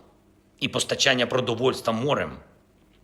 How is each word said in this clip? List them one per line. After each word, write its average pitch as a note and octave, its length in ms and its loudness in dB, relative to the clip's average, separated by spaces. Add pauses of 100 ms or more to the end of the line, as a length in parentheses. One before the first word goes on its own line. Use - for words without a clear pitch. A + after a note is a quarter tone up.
(600)
і C3+ 80 0
постачання B2 580 2
продовольства A#2+ 680 0
морем. A2 440 -2 (680)